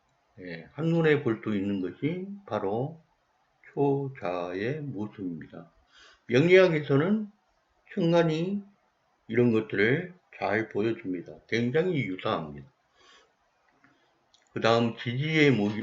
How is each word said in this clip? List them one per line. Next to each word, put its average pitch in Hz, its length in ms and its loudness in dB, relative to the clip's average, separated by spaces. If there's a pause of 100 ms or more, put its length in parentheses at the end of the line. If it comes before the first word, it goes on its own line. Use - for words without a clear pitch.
(400)
예, 85 320 -14
한눈에 160 500 2
볼 113 200 0
수 110 120 -4
있는 98 260 -2
것이 151 460 -4 (200)
바로 113 540 -4 (720)
초자아의 131 1080 -4
모습입니다. 95 920 -10 (560)
명리학에서는 165 1040 4 (640)
천간이 170 680 2 (680)
이런 120 240 4
것들을 110 640 0 (220)
잘 101 320 -2
보여줍니다. 92 640 -4 (160)
굉장히 135 580 0
유사합니다. 80 600 -6 (1800)
그 117 80 -8
다음 113 360 2
지지의 147 560 2
모-, 104 180 0 (120)